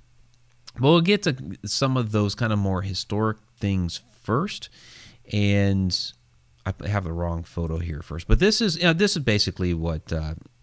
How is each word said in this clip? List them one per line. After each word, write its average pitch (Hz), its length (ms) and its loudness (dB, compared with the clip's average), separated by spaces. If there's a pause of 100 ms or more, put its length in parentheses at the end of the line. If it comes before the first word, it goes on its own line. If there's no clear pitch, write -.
(800)
we'll 160 220 6
get 202 220 2
to 135 420 -4
some 131 320 0
of 110 160 -2
those 104 200 2
kind 110 200 -2
of 104 60 2
more 95 240 0
historic 107 560 -4 (180)
things 95 420 -2 (220)
first. 147 480 -4 (640)
And 98 640 2 (680)
I 95 220 -8
have 101 160 0
the 82 100 -6
wrong 85 300 -2
photo 82 360 -4
here 85 220 -6
first, - 260 -10
but - 120 6
this 214 220 4
is, 180 160 0
you 165 60 -4
know, 170 100 6
this 196 240 2
is 147 60 -2
basically 95 500 2
what, 82 400 -2
uh, 78 220 -4 (280)